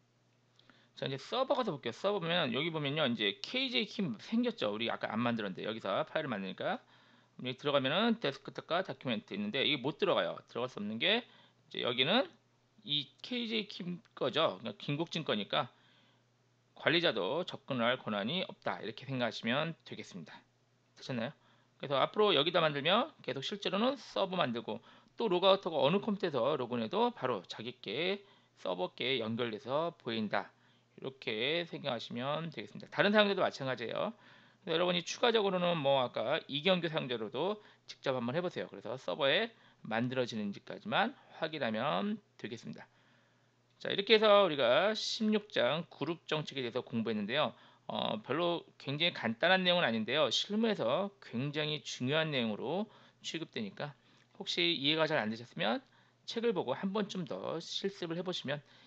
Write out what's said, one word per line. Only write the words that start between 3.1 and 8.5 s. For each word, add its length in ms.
케이제이 440
킴 340
생겼죠. 540
우리 180
아까 200
안 80
만들었는데 440
여기서 420
파일을 240
만드니까 500
여기 180
들어가면은 600
데스크톱과 640